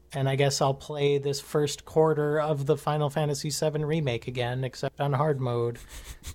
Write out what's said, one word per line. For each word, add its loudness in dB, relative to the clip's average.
And 0
I 0
guess 2
I'll 4
play 0
this -2
first -2
quarter 4
of 0
the 4
Final 0
Fantasy -2
seven 0
Remake 0
again, -2
except -6
on 0
hard 2
mode, 0